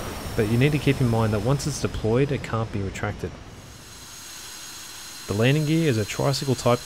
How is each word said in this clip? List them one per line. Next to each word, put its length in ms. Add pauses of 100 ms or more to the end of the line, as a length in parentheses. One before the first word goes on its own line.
(360)
but 120
you 100
need 140
to 60
keep 220
in 80
mind 240
that 120
once 220
it's 140
deployed, 500
it 120
can't 300
be 100
retracted. 480 (2000)
The 60
landing 320
gear 220
is 100
a 60
tricycle 500
type 320